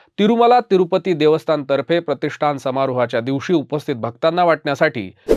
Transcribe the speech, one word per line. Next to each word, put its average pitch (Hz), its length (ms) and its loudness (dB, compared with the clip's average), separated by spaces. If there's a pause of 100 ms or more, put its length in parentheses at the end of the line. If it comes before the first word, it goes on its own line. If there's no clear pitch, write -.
(200)
तिरुमला 233 400 4
तिरुपती 185 540 0
देवस्थानतर्फे 151 840 0
प्रतिष्ठान 147 580 -4
समारोहाच्या 127 640 -2
दिवशी 135 340 -4
उपस्थित 147 420 -2
भक्तांना 160 480 -2
वाटण्यासाठी 147 680 -2 (260)